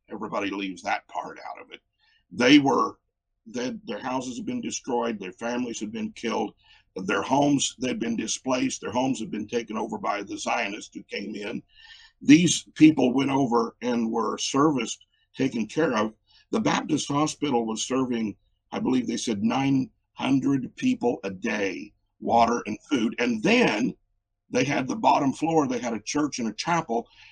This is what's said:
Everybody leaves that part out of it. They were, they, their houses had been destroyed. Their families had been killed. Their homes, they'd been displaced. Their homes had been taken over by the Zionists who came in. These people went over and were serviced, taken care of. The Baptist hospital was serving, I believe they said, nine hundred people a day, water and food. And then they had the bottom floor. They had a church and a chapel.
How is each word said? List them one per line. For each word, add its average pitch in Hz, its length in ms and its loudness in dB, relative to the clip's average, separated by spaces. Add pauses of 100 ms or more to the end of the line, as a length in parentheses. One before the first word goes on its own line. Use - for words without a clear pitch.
(100)
Everybody 101 400 -6
leaves 95 320 -6
that 101 260 -4
part - 300 -10
out - 240 -14
of - 80 -20
it. - 100 -20 (500)
They 131 280 6
were, 123 380 2 (500)
they, 120 280 -6 (100)
their 120 140 -8
houses 127 380 -6
had 113 100 -8
been 123 160 -4
destroyed. 117 560 -4
Their 92 140 -10
families 120 480 -6
had 107 120 -8
been 110 200 -6
killed. 107 420 -4 (420)
Their 98 260 -2
homes, 139 560 2
they'd 123 200 -4
been 117 180 -2
displaced. 127 640 -2
Their 98 120 -8
homes 123 260 0
had 104 120 -8
been 104 180 -6
taken 113 280 -4
over 110 220 -6
by 101 240 -2
the 101 160 -8
Zionists 113 560 -4
who - 100 -12
came 208 300 -8
in. - 280 -8 (580)
These 156 540 6
people 147 380 8
went 135 180 2
over 117 520 2
and 117 280 0
were 107 280 -2
serviced, 135 640 0 (320)
taken 131 300 -2
care 156 280 0
of. 110 200 0 (360)
The 113 100 0
Baptist 156 480 0
hospital 143 580 0
was 110 160 -4
serving, 123 540 -2 (340)
I - 80 -6
believe 123 280 0
they 117 100 -2
said, 107 260 -4
nine 131 480 0 (220)
hundred 131 640 0
people 120 480 0
a 98 60 -4
day, 98 640 -4 (280)
water 117 460 4
and 104 120 -6 (120)
food. 117 280 2
And 120 240 0
then 165 520 2 (560)
they 127 140 2
had 135 220 -2
the 123 80 -4
bottom 131 380 2
floor. 156 340 2
They 123 120 -2
had 113 160 -4
a 104 60 -6
church 147 380 -2
and 117 100 -2
a 98 40 -4
chapel. - 560 -2 (240)